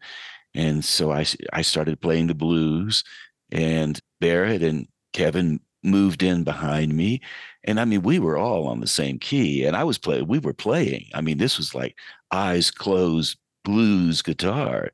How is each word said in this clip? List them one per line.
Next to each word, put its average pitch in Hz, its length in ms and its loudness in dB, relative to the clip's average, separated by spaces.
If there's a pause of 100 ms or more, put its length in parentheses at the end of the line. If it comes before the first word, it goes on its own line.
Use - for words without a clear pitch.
(540)
and 76 300 0
so - 260 0
I 73 120 0
s-, - 140 -4 (160)
I 85 100 -2
started 78 380 0
playing 82 260 2
the 82 80 0
blues, 80 720 0 (460)
and 80 480 0 (220)
Barrett 87 420 2
and 78 240 0 (280)
Kevin 80 460 0 (220)
moved 98 400 2
in 87 220 2
behind 76 500 0
me. 104 260 0 (440)
And 107 160 0
I 120 60 2
mean, 101 160 2
we 151 160 4
were 80 180 2
all 92 300 0
on 58 140 -4
the 57 60 -6
same 69 320 -2
key, 76 460 0
and 78 120 2
I 139 80 0
was 143 140 0
play-, 67 240 -2
we 104 160 0
were 78 160 -4
playing. 104 600 -2
I 78 80 -6
mean, 78 160 0
this 117 200 0
was, 76 160 -6
like, 64 220 -6 (340)
eyes 90 400 0
closed 87 680 0 (260)
blues 101 580 2
guitar, 90 720 -2